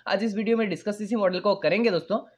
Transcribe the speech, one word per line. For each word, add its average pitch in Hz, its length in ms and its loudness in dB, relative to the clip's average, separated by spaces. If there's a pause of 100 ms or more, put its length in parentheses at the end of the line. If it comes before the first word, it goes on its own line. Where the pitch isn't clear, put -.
आज 196 160 0
इस 214 120 -2
वीडियो 226 220 0
में 220 120 0
डिस्कस 202 320 -6
इसी 214 140 -4
मॉडल 185 240 2
को 202 180 2
करेंगे 202 340 2
दोस्तों। 185 280 -2 (180)